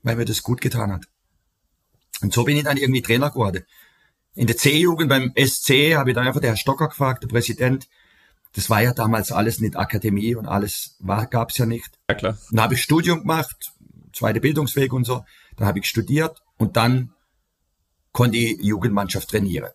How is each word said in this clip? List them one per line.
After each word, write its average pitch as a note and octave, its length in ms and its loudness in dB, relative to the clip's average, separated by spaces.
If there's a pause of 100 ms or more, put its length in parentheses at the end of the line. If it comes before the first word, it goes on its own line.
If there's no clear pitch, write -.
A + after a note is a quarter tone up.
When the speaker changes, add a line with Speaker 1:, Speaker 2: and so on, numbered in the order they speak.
Speaker 1:
weil A#2 120 -2
mir A#2 100 -2
das G#2+ 180 -4
gut B2 180 -2
getan A2 300 -2
hat. F#2 140 -8 (1160)
Und G2+ 120 -2
so A#2+ 100 2
bin D3 140 2
ich D3+ 60 0
dann C#3+ 140 2
irgendwie C3 240 2
Trainer C3 280 2
geworden. F#2+ 340 -2 (720)
In A#2+ 120 2
der A#2 100 2
C-Jugend D#3 520 4
beim C3 260 2
S C3 260 2
C C#3+ 340 4
hab C#3 120 2
ich B2+ 80 2
dann B2 120 0
einfach C3 140 -2
der A#2+ 100 2
Herr G#2+ 60 -2
Stocker C#3+ 320 -2
gefragt, C3 340 -2
der A#2+ 40 -8
Präsident. A#2+ 600 0 (680)
Das - 160 -4
war G#2+ 120 4
ja A#2+ 120 2
damals A2 380 0
alles A2 280 0
nicht A2 160 -2
Akademie G#2 600 -2
und A2 120 -10
alles - 520 -4
war, G2+ 280 -2
gab's A#2 300 -2
ja B2 80 2
nicht. A#2 340 -6 (100)
Speaker 2:
Ja, - 60 0
klar. G#2+ 220 -4 (140)
Speaker 1:
Dann A2 100 2
hab A2 100 2
ich B2 100 0
Studium E3 400 2
gemacht, - 500 -4 (420)
zweite A2 260 0
Bildungsweg C3+ 540 0
und B2+ 120 0
so. B2 180 -4 (340)
Dann G#2 100 0
hab F#2+ 100 0
ich F#2 80 -6
studiert D3+ 560 -2 (160)
und G#2+ 200 0
dann B2 360 0 (1000)
konnte A#2+ 240 2
ich A#2 240 0
Jugendmannschaft G2+ 680 -2
trainieren. G2 440 -2